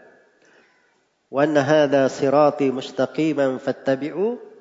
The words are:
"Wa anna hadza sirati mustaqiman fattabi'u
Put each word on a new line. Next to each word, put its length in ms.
"Wa 160
anna 240
hadza 400
sirati 640
mustaqiman 880
fattabi'u 800